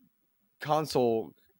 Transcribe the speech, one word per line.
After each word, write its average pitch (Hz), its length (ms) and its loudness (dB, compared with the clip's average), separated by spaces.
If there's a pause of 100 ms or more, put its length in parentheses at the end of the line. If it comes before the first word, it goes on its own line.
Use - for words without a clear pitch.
(600)
console 127 720 0 (260)